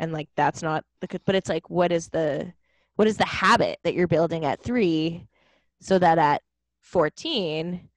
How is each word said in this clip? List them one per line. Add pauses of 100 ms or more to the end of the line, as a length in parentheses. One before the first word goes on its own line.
and,
like,
that's
not (160)
the
c-,
but
it's
like,
what
is
the, (440)
what
is
the
habit
that
you're
building
at
three (520)
so
that
at (400)
fourteen,